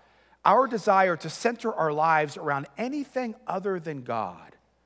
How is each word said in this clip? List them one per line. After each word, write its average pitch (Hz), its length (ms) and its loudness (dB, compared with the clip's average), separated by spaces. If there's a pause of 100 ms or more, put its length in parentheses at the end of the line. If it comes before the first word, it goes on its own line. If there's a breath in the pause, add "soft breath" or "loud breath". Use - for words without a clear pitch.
(440 soft breath)
our 240 240 6
desire 190 480 2
to 156 140 -8
center 233 440 -4
our 160 200 0
lives 151 420 2
around 147 320 -4 (100)
anything 254 560 -6 (140)
other 185 320 -4
than 151 220 -8
God, 107 560 -8 (280)